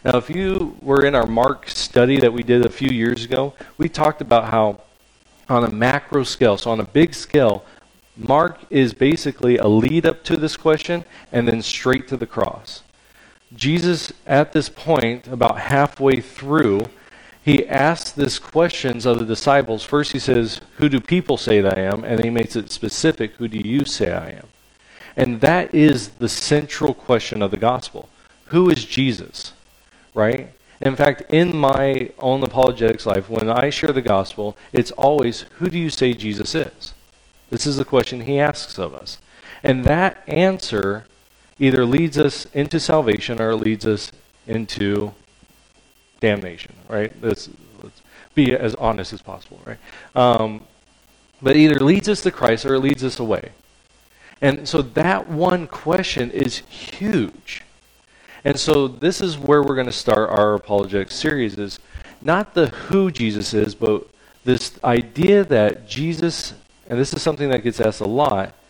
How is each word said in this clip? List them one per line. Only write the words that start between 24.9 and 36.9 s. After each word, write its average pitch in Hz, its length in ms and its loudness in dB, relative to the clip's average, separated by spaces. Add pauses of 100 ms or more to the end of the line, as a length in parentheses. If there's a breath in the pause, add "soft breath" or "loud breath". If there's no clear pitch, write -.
And 123 240 0
that 160 340 2
is 147 360 4
the - 180 -4
central 147 680 -2
question 110 480 -2
of 98 80 -2
the 101 60 -4
gospel. 120 520 -4 (380 soft breath)
Who 180 240 4
is 113 140 -2
Jesus? 117 680 -4 (640 soft breath)
Right? 113 360 0 (300 soft breath)
In 135 160 0
fact, 143 340 2
in 170 260 2
my 135 640 0
own 135 240 0
apologetics 120 640 2
life, 98 220 -2
when 110 220 -2
I 123 200 0
share 151 220 -2
the 131 100 0
gospel, 104 540 -2 (160 loud breath)
it's 123 200 0
always, 135 540 0 (120)
"Who 175 100 -4
do 170 100 -4
you 165 120 -2
say 127 220 0
Jesus 107 420 -6
is?" - 400 -8 (560)